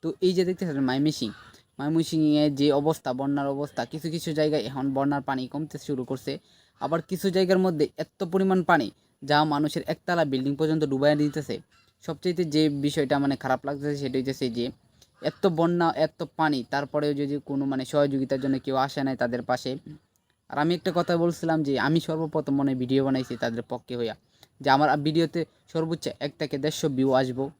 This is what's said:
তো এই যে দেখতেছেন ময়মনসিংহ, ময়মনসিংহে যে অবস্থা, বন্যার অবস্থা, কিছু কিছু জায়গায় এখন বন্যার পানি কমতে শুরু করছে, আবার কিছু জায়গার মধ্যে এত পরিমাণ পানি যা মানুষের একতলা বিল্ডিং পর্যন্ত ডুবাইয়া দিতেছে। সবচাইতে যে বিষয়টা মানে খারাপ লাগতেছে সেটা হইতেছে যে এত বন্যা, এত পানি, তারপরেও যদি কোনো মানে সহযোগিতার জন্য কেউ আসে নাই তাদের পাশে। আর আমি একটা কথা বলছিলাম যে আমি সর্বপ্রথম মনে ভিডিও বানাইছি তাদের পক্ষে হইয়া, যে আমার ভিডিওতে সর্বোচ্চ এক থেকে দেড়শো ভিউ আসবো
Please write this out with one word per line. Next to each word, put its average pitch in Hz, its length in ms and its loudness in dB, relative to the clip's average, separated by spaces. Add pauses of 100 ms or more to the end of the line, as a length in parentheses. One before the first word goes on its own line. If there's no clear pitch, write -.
তো 160 60 -6 (200)
এই 185 100 4
যে 185 100 4
দেখতেছেন 165 420 -2
ময়মনসিংহ, 135 440 0 (460)
ময়মনসিংহে 151 680 2 (140)
যে 143 80 4 (140)
অবস্থা, 151 280 0 (100)
বন্যার 139 360 -2
অবস্থা, 143 260 -6 (100)
কিছু 160 240 -8
কিছু 170 140 -6 (100)
জায়গায় 151 300 2
এখন 135 160 -4 (120)
বন্যার 139 320 0
পানি 131 120 -2 (120)
কমতে 147 240 -8 (100)
শুরু 131 220 -4
করছে, 135 240 -6 (520)
আবার 160 140 0 (100)
কিছু 190 260 -2
জায়গার 190 300 4
মধ্যে 156 200 2 (180)
এত - 160 -14 (140)
পরিমাণ 190 260 4 (100)
পানি 156 180 6 (420)
যা 147 80 6 (160)
মানুষের 151 300 0 (100)
একতলা 170 380 0
বিল্ডিং 135 280 0
পর্যন্ত 156 320 2
ডুবাইয়া 143 300 4
দিতেছে। 147 340 -2 (500)
সবচাইতে 170 380 -2 (120)
যে 156 80 6 (220)
বিষয়টা 147 380 0
মানে 139 200 0
খারাপ 131 240 0
লাগতেছে 143 340 -4
সেটা 135 180 -2
হইতেছে 131 260 -4 (120)
যে 120 80 0 (560)
এত - 220 -4 (140)
বন্যা, 170 300 2 (180)
এত - 140 -8 (200)
পানি, 151 200 2 (140)
তারপরেও 147 480 0
যদি 143 140 -2 (140)
কোনো 139 220 -2
মানে 131 200 -4
সহযোগিতার 139 520 2
জন্য 135 120 0 (100)
কেউ 135 100 -2 (100)
আসে 139 220 -4
নাই 131 160 0
তাদের 123 260 -2
পাশে। 127 220 -2 (800)
আর 131 140 -6
আমি 165 140 2
একটা 180 200 -2
কথা 175 160 0 (100)
বলছিলাম 165 340 0 (100)
যে 139 60 0 (140)
আমি 160 200 4
সর্বপ্রথম 160 520 -2
মনে 139 220 0
ভিডিও 131 260 2
বানাইছি 131 260 -2 (100)
তাদের 117 280 -4
পক্ষে 123 280 -10
হইয়া, 110 160 -4 (480)
যে 139 120 0
আমার 147 140 4 (160)
ভিডিওতে 160 340 0 (340)
সর্বোচ্চ 165 320 -4 (200)
এক 147 140 -4
থেকে 151 240 -4
দেড়শো 156 240 -2 (100)
ভিউ 131 120 4 (120)
আসবো 127 240 -2 (140)